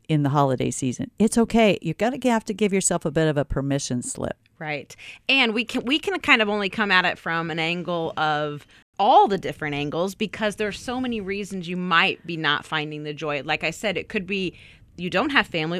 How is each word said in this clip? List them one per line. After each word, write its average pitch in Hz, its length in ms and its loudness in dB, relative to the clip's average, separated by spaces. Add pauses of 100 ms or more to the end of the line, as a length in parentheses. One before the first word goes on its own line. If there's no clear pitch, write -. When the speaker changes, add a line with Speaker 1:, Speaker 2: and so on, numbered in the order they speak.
Speaker 1:
in 151 140 4
the 139 80 2
holiday 135 380 2
season. - 480 -4
It's 214 200 4
okay. 220 440 4
You've 160 160 -4
gotta 247 200 -2
g-, 262 100 0
have 226 180 2
to 220 80 -6
give 190 200 0
yourself 185 320 0
a 170 60 0
bit 160 180 4
of 143 80 0
a 143 80 0
permission 139 560 -2
slip. - 340 -6 (240)
Speaker 2:
Right. 151 340 -10 (360)
And 254 240 4
we 240 100 0
can, 233 220 -4
we 269 120 2
can 370 220 -2
kind 262 220 2
of 202 80 0
only 208 180 -2
come 202 240 0
at 185 140 4
it - 120 0
from 165 320 -4
an 160 100 -4
angle 170 580 -2
of 151 500 -2 (320)
all 269 300 8
the 196 80 0
different 147 380 -6
angles, 156 380 -2
because 214 440 -4
there's 208 200 -4
so 254 220 -6
many 240 220 -4
reasons 190 480 -6
you 180 80 -4
might 180 500 4
be 170 80 -4
not 151 300 0
finding 151 380 -6
the 151 100 -8
joy. 147 320 -6
Like 156 180 -2
I 160 80 -2
said, 190 240 -4
it - 140 -6
could 190 180 -6
be 190 280 -4 (420)
you 175 120 -6
don't 208 220 0
have 233 160 2
family, 170 320 -4